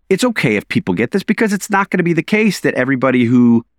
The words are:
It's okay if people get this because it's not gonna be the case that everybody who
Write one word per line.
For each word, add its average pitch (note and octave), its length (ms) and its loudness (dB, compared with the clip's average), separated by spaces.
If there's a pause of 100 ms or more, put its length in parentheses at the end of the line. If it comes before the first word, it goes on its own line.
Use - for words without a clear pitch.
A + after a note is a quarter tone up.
(100)
It's F#3 140 0
okay D#3+ 320 0
if G2 120 -6
people - 240 -2
get G#2 200 -2
this G3 100 -2
because G#3+ 320 -2
it's - 160 -8
not G#3 180 0
gonna F3+ 140 -2
be E3+ 100 -2
the D#3+ 100 0
case G#3+ 380 0
that - 140 -2
everybody B2+ 500 0
who A#2+ 400 4 (140)